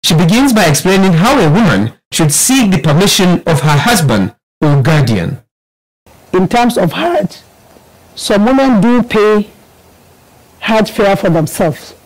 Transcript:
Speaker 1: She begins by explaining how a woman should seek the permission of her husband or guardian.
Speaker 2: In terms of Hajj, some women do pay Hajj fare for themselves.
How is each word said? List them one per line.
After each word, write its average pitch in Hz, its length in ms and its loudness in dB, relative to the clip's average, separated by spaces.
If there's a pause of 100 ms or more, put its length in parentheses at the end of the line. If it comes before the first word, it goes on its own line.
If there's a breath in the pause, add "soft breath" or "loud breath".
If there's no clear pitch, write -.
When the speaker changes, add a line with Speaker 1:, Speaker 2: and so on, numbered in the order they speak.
Speaker 1:
She - 120 -2
begins 220 400 2
by 208 100 2
explaining 190 480 0
how 226 260 0
a 160 120 2
woman 135 420 0 (180)
should 151 220 -2
seek 254 380 0
the 190 80 0
permission 175 680 0
of 160 140 0
her 147 160 0
husband 135 580 -2 (280)
or 147 180 2
guardian. 117 640 -2 (880)
Speaker 2:
In 185 160 0
terms 240 300 0
of 175 140 0
Hajj, 330 440 -4 (800)
some 208 320 0
women 262 340 2
do 240 220 2
pay 214 480 0 (1120)
Hajj 220 300 -2
fare 202 260 0
for 196 120 -2
themselves. 160 680 -4 (120)